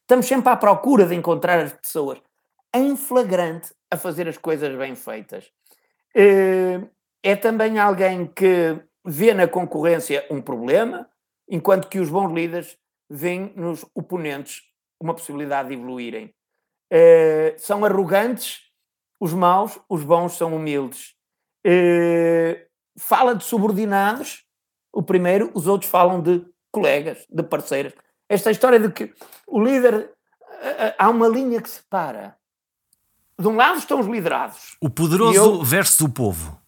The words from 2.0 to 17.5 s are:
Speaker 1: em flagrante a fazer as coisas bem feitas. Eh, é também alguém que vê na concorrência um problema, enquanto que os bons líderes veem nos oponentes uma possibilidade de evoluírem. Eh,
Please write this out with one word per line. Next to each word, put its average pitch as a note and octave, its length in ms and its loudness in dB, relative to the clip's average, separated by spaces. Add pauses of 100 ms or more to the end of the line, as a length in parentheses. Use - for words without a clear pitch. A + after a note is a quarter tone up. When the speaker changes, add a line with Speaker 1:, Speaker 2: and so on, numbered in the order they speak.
Speaker 1:
em C4+ 220 0
flagrante F3+ 760 -2 (200)
a E3 80 -4
fazer E3+ 300 -8
as D#3+ 100 -12
coisas D3 380 -4
bem C3 180 -8
feitas. A2 560 -16 (640)
Eh, F#3+ 680 4 (420)
é G3 140 2
também A3 420 0
alguém F#3 480 0
que F3 560 0 (220)
vê F#3+ 300 2
na F#3 140 2
concorrência E3 840 -2
um C#3 100 -6
problema, D#3 680 -2 (400)
enquanto F#3 400 0
que F#3+ 100 -8
os F3 100 -2
bons F3+ 240 -2
líderes E3+ 460 -8 (300)
veem F3+ 480 -8
nos E3+ 280 -8 (100)
oponentes D3+ 680 -10 (380)
uma E3 140 -8
possibilidade C#3+ 540 -8
de C#3 60 -12
evoluírem. A#2+ 580 -14 (580)
Eh, D#3+ 680 6